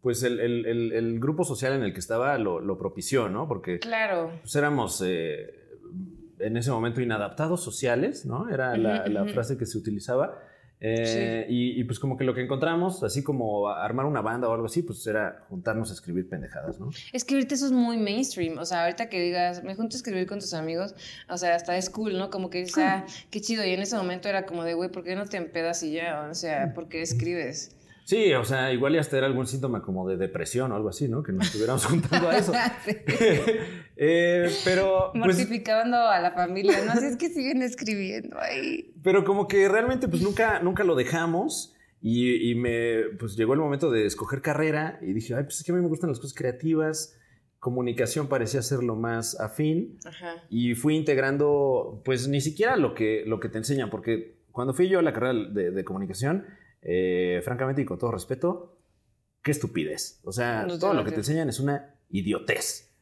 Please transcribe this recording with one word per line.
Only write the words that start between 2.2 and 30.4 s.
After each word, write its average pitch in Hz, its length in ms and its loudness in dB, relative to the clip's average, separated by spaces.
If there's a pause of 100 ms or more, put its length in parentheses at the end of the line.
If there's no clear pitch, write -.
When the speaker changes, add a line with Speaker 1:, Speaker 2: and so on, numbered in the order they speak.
Speaker 1:
lo, 92 200 0
lo 98 180 -2
propició, 104 520 0
¿no? 117 180 -2
Porque 90 320 -4
Speaker 2:
Claro. 202 520 -2 (100)
Speaker 1:
pues, - 140 -6
éramos, 143 500 2
eh, 82 480 -2 (880)
en 110 180 -2
ese 120 140 0
momento 120 300 0
inadaptados 123 640 -2
sociales, 131 640 -2
¿no? 139 240 -4
Era 131 280 0
la, 107 260 2
Speaker 2:
Ujú, 101 100 -2
Speaker 1:
la 101 100 0
Speaker 2:
ujú. 104 100 -2
Speaker 1:
frase 120 240 -2
que 120 80 -4
se - 120 -6
utilizaba. 113 640 -2 (420)
Eh, 113 680 0
Speaker 2:
Sí. 117 80 0
Speaker 1:
y, 123 240 0
y, 123 60 0
pues, 117 140 -4
como 131 180 -2
que 135 80 0
lo 127 100 2
que 127 60 -4
encontramos, 165 600 0
así 120 220 0
como 110 460 0
a-, 92 160 -4
armar 123 200 0
una 143 160 0
banda 117 280 0
o 113 40 2
algo 113 120 0
así, 165 180 -2
pues, - 240 -8
era 107 400 -2
juntarnos 104 420 -4
a 98 40 -10
escribir 87 340 -6
pendejadas, 73 540 -10
¿no? 117 80 -8 (240)
Speaker 2:
Es 247 100 -4
que 269 120 -2
ahorita 277 200 0
eso 269 120 -2
es 262 40 2
muy 240 260 4
mainstream. 202 600 -2
O 165 80 -6
sea, 175 180 0
ahorita 175 240 0
que 185 140 -4
digas, 175 420 0
"Me 190 120 -8
junto 226 200 -4
a - 20 -6
escribir 190 300 -4
con 202 120 -8
tus 196 140 -8
amigos", 165 400 -4 (360)
o 180 80 -6
sea, 175 180 2
hasta 175 220 -2
es 185 120 -2
cool, 214 280 -2
¿no? 190 120 -2
Como 190 200 -4
que 180 100 -4
dices, 180 160 -4
Speaker 1:
Sí. 311 80 4
Speaker 2:
"Ah, 190 220 2 (260)
qué 208 80 -6
chido". 214 260 -2
Y 185 40 2
en 185 120 0
ese 202 140 -4
momento 185 320 -2
era 190 180 -2
como 170 200 -6
de, 170 80 -2
"Güey, 180 180 -4
¿por 180 140 -10
qué 180 100 -4
no 202 100 -4
te 202 120 -8
empedas 170 440 -4
y 156 120 -4
ya? 160 360 -4
O 165 60 -10
sea, 147 380 -2
¿por 165 160 -10
qué 160 120 -6
escribes?". 160 760 -4 (260)
Speaker 1:
Sí, 202 300 4
o 123 120 4
sea, 131 260 2
igual 135 220 4
y 165 60 6
hasta 143 180 0
era 135 80 4
algún 127 220 2
síntoma 127 340 -2
como 92 260 -4
de 95 100 0
depresión 95 540 -2